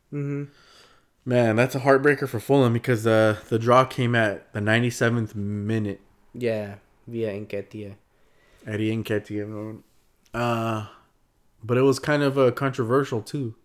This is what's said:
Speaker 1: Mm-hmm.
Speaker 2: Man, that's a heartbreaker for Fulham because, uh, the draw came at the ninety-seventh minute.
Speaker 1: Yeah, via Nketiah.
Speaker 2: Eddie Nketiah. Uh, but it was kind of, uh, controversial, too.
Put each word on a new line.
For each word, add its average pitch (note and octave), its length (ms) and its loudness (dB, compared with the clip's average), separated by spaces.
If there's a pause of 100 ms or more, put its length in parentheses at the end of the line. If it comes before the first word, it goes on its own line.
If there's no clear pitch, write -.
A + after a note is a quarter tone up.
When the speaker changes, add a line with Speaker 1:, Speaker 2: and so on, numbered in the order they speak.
(140)
Speaker 1:
Mm-hmm. C#3+ 300 -6 (800)
Speaker 2:
Man, A#2+ 320 2
that's B2+ 180 2
a C3 60 -4
heartbreaker C#3 480 4
for A#2 100 -4
Fulham C3+ 320 4
because, A#2 340 0
uh, A2 300 4 (140)
the A2+ 100 0
draw B2 240 6
came B2 320 -2
at G#2+ 380 -2
the G#2+ 80 -4
ninety-seventh A#2 760 0
minute. G#2 640 -4 (340)
Speaker 1:
Yeah, A2 420 -4 (300)
via A2+ 280 -6
Nketiah. G2+ 640 -12 (680)
Speaker 2:
Eddie A2 300 -2
Nketiah. G#2+ 840 -6 (520)
Uh, A2+ 520 -4 (760)
but A#2 160 -2
it B2+ 40 4
was C3+ 180 2
kind D3 240 0
of, C#3 140 0
uh, B2+ 140 4
controversial, B2+ 720 -2
too. A#2+ 440 -8